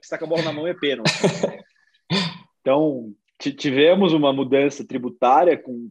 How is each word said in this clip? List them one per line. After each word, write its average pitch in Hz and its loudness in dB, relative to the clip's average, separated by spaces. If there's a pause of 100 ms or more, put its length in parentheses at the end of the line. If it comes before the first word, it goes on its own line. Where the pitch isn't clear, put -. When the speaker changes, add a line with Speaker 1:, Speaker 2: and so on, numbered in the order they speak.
Speaker 1:
saca 165 -10
a 156 -10
bola 165 -2
na 160 -4
mão 151 -6
e 180 -2
é 175 -6
pênalti. 143 -2
Speaker 2:
<laughs> - -4 (880)
Speaker 1:
Então, 135 -2 (240)
ti-, 139 -6
tivemos 156 4
uma 143 2
mudança 139 0
tributária 131 2
com, 120 -12